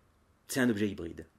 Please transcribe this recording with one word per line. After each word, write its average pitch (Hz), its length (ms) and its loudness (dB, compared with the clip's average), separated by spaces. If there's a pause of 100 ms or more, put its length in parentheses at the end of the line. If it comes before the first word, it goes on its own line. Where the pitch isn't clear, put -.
(480)
C'est - 120 -2
un 123 100 6
objet 104 180 2
hybride. 82 380 -8 (120)